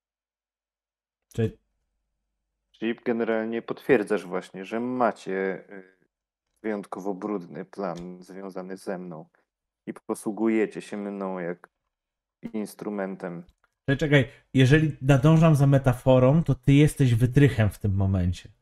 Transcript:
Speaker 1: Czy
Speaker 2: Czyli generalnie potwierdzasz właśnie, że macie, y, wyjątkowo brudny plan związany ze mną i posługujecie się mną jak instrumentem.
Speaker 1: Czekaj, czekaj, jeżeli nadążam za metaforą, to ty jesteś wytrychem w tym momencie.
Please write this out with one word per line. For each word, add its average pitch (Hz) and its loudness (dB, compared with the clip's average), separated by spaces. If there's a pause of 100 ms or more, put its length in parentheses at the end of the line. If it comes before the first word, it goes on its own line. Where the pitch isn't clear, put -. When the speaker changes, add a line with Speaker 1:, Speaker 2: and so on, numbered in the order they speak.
(1400)
Speaker 1:
Czy 113 -4 (1120)
Speaker 2:
Czyli 113 -6 (100)
generalnie 113 -4
potwierdzasz 104 -2
właśnie, 92 -10
że 107 -8
macie, 101 -6
y, 95 -20 (680)
wyjątkowo 101 -8
brudny 90 -10
plan 90 -12
związany 95 -14
ze 95 -10
mną 85 -16 (580)
i - -12
posługujecie 107 -4
się - -14
mną 98 -8
jak 87 -10 (840)
instrumentem. 95 -10 (460)
Speaker 1:
Czekaj, 135 0
czekaj, 143 2 (220)
jeżeli 135 4
nadążam 156 6
za 139 4
metaforą, 131 4
to 135 0
ty - 2
jesteś 139 4
wytrychem 123 4
w - -14
tym 98 -2
momencie. 95 -2 (120)